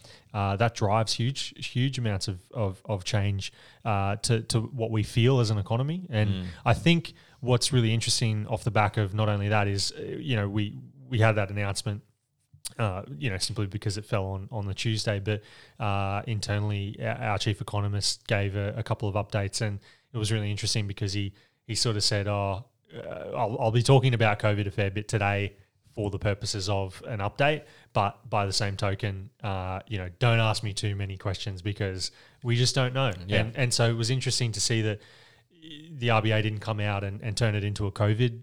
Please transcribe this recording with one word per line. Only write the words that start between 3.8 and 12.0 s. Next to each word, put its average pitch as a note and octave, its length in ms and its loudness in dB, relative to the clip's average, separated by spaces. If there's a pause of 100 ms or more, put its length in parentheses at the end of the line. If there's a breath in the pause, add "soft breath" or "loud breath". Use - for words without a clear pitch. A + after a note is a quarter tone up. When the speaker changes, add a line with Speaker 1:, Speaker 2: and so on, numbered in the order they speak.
Speaker 1:
uh, G2+ 320 0
to, A2+ 260 2
to A#2 200 0
what A2+ 280 -4
we G#2+ 140 2
feel B2 340 4
as A2+ 120 4
an G#2+ 80 2
economy. C#3 520 -2
And G#2+ 160 2
Speaker 2:
Mm. F#2+ 180 -2 (200 loud breath)
Speaker 1:
I A#2+ 100 6
think - 380 2 (260 loud breath)
what's A#2+ 340 2
really A2+ 220 4
interesting A2 540 0
off - 160 -4
the A#2 80 2
back G#2 240 4
of G2+ 180 0
not G#2+ 140 2
only G#2 220 0
that G#2 180 4
is, G2 280 0
uh, - 60 -10
you C3 320 -4
know, G2+ 140 0
we, G#2 280 -2 (320)
we B2 120 0
had A2 160 6
that G2 140 0
announcement, G2+ 520 -4 (760)